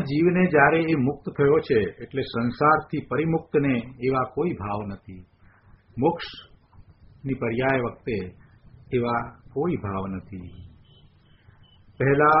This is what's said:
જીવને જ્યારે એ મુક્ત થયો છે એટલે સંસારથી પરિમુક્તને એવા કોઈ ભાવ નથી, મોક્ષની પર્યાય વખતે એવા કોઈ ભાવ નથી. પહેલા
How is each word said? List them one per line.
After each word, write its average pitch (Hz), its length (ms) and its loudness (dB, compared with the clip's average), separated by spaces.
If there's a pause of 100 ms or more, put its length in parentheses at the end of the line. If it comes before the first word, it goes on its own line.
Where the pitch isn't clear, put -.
જીવને 170 340 4 (100)
જ્યારે 151 260 6 (120)
એ 160 40 2 (120)
મુક્ત - 180 -4 (100)
થયો 143 260 4
છે 127 180 0 (240)
એટલે 131 200 -6
સંસારથી 147 840 0
પરિમુક્તને 151 640 0 (340)
એવા 131 280 0
કોઈ 156 260 -2
ભાવ 104 280 -6
નથી, 95 340 -14 (760)
મોક્ષની - 1400 -6
પર્યાય 123 440 -2
વખતે 110 320 -6 (720)
એવા 120 300 -2 (320)
કોઈ 151 300 -2
ભાવ 98 240 -4
નથી. 92 400 -10 (1500)
પહેલા 147 400 4